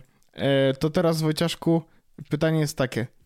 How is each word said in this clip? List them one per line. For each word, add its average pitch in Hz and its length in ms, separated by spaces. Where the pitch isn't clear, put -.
E, 135 400
to 156 160
teraz, 165 320
Wojciaszku, 165 600
pytanie 160 300
jest 147 180
takie. 120 300